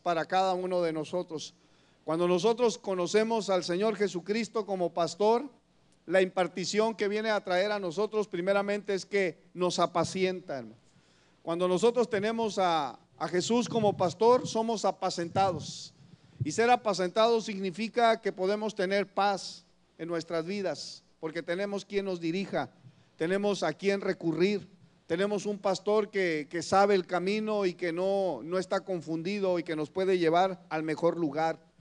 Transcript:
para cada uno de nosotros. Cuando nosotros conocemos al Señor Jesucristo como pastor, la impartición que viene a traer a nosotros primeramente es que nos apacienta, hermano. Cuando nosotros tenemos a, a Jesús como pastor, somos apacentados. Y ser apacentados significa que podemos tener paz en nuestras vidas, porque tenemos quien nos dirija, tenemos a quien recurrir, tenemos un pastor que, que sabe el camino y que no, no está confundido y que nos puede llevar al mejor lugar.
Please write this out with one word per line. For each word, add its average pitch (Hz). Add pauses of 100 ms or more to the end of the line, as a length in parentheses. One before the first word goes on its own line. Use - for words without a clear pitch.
para 165
cada 190
uno 180
de 165
nosotros. 160 (520)
Cuando 170
nosotros 214
conocemos 202
al 185
Señor 185
Jesucristo 202
como 180
pastor, 220 (560)
la 180
impartición 190
que 208
viene 214
a 202
traer 185
a 208
nosotros 202
primeramente 202
es 185
que 190 (160)
nos 175
apacienta, 175
hermano. 113 (680)
Cuando 170
nosotros 226
tenemos 214
a, 160 (180)
a 156
Jesús 180
como 208
pastor, 220
somos 226
apacentados. 185 (500)
Y 151
ser 226
apacentados 220
significa 214
que 196
podemos 202
tener 196
paz 196 (320)
en 165
nuestras 165
vidas, 185 (180)
porque 160
tenemos 196
quien 196
nos 185
dirija, 165 (460)
tenemos 196
a 160
quien 196
recurrir, 180 (380)
tenemos 202
un 208
pastor 208
que, 165
que 170
sabe 202
el 180
camino 208
y 185
que 175
no, 185
no 170
está 190
confundido 175
y 165
que 160
nos 151
puede 185
llevar 175
al 160
mejor 165
lugar. 160